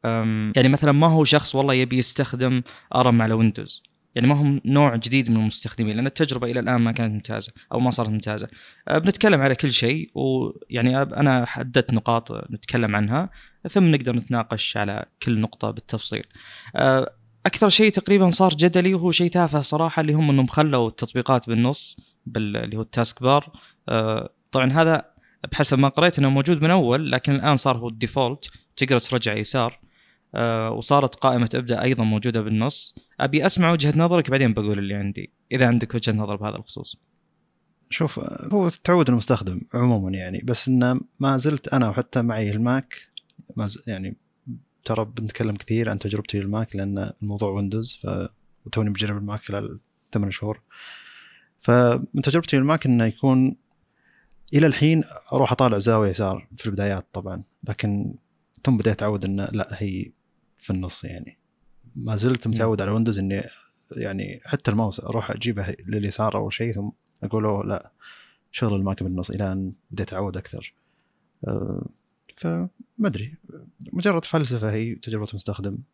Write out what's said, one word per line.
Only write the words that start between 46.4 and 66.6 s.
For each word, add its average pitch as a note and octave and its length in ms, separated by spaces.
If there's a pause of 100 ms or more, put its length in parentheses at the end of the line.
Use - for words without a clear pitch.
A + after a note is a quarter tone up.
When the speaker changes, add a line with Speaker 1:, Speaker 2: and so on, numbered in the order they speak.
Speaker 2:
لأن G2 360 (100)
الموضوع G#2 280
ويندوز، G2+ 540
ف-، F#2+ 260 (360)
وتوني A2 240
بجرب G#2 280
الماك G#2 240
خلال G2+ 380 (320)
ثمان G2+ 200
شهور. G#2 300 (1000)
فمن B2 600
تجربتي D3+ 340
للماك D3 280
إنه A#2+ 200
يكون C3 500 (1000)
إلى D3+ 140
الحين D3+ 360 (300)
أروح C3 180
أطالع B2 260
زاوية G#2+ 320
يسار F#2+ 460
في - 100
البدايات G2 480
طبعًا، F#2+ 300 (260)
لكن G2+ 460 (500)
ثم C3 120
بديت G#2 160
أتعود G#2 320
إنه G2 260
لا، G#2+ 200
هي G2 400 (460)
في - 160
النص F2+ 300
يعني. F#2+ 340 (580)
ما A2+ 200
زلت A#2+ 320
Speaker 1:
مم. A2 60
Speaker 2:
متعود A2+ 280
على G2 100
ويندوز A2 280
إني G2 240 (480)
يعني - 540
حتى - 260
الماوس G#2+ 280
أروح A2 320
أجيبه G#2+ 440 (120)
لليسار G#2 500
أول G#2 160
شيء، A2+ 200